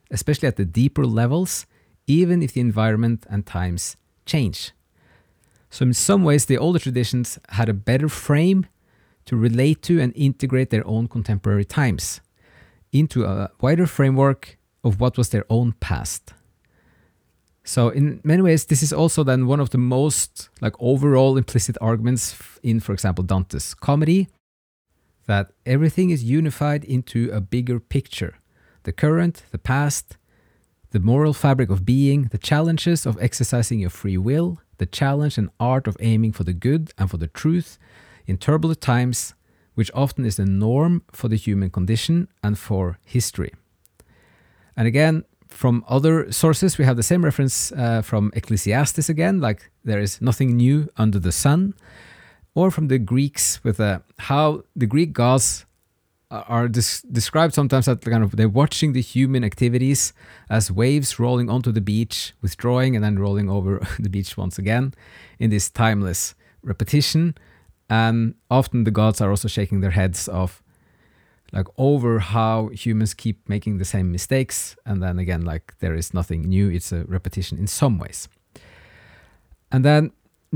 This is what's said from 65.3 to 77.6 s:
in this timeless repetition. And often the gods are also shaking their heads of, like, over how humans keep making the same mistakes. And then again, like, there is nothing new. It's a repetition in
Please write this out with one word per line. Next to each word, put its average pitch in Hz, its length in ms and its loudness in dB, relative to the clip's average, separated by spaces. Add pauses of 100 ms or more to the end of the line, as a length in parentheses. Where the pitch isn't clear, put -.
in 117 120 0
this 104 200 0
timeless 104 640 -2 (300)
repetition. 151 720 0 (520)
And 113 460 2 (160)
often 123 320 2
the 107 80 2
gods 107 300 2
are 101 100 2
also - 160 -2
shaking 98 360 -2
their 95 100 0
heads 92 340 0
of, 92 340 -4 (920)
like, 92 140 -2 (120)
over 127 400 2
how 110 520 0
humans 110 440 -2
keep - 340 -6
making 104 300 -4
the 87 60 -4
same 92 260 -2
mistakes. - 640 -4 (100)
And 101 160 -4
then 90 200 -2
again, 87 220 -2
like, 82 360 -8
there 87 160 -4
is 82 180 -6
nothing 87 360 -4
new. 95 200 2
It's 87 220 -4
a 85 140 -4
repetition - 540 -6
in 101 100 -4